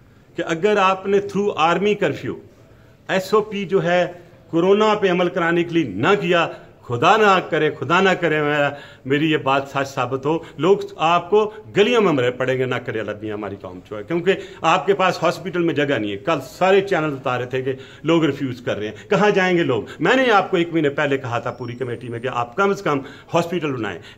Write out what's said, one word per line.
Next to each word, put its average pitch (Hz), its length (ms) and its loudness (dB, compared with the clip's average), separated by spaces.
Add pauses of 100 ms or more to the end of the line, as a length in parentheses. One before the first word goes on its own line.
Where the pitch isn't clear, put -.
(360)
कि 170 60 -4
अगर 175 360 0
आपने 190 420 2
through 202 300 -2 (100)
army 175 420 2
curfew 127 320 -4 (760)
एसओपी 202 540 0
जो 180 160 2
है 175 420 0 (280)
कोरोना 202 440 4
पे 196 140 0
अमल 180 200 2
कराने 170 360 0
के 160 100 -8
लिए 165 100 2
ना 123 300 0
किया, 170 440 0 (260)
खुदा 151 320 2
ना 202 240 4
करे, 156 300 0
खुदा 151 300 0
ना 196 140 4
करे 156 280 0
मेरा, 147 340 0 (300)
मेरी 147 240 2
ये 151 60 2
बात 127 320 0
सच 139 180 -2
साबित 135 400 -4
हो, 160 180 -2 (160)
लोग 185 380 2
आपको 175 680 0 (120)
गलियों 226 240 4
में 185 120 4
मरे 127 180 2
पड़ेंगे, 127 360 -2
ना 123 120 -2
करे 120 220 -6
अल्लाह 101 160 -6
मियां 104 220 -8
हमारी 101 180 -8
कौम 92 220 -14
जो 104 180 -14
है, 104 60 -10
क्योंकि 175 300 -2 (320)
आपके 185 300 2
पास 185 280 0
हॉस्पिटल 170 380 -2
में 165 140 0
जगह 139 240 0
नहीं 104 120 -4
है। 98 60 -6
कल 160 220 -2
सारे 190 420 2
चैनल 170 300 -2
बता 131 260 -4
रहे 123 100 -4
थे 131 160 -4
कि 131 180 -4 (260)
लोग 165 180 4
refuse 135 360 -2
कर 110 160 -4
रहे 104 120 -6
हैं, - 220 -14
कहाँ 202 200 4
जाएंगे 185 340 2
लोग? 123 220 0 (140)
मैंने 247 300 4
आपको 190 280 4
एक 170 140 0
महीने 156 160 2
पहले 139 300 0
कहा 120 220 -4
था 123 100 -6
पूरी 120 240 -10
कमेटी 120 340 -8
में 117 120 -8
कि 123 80 -4
आप 120 300 -4
कम 196 160 2
से - 80 -10
कम 147 180 0 (340)
हॉस्पिटल 170 380 0
बनाएं, 104 280 -6 (180)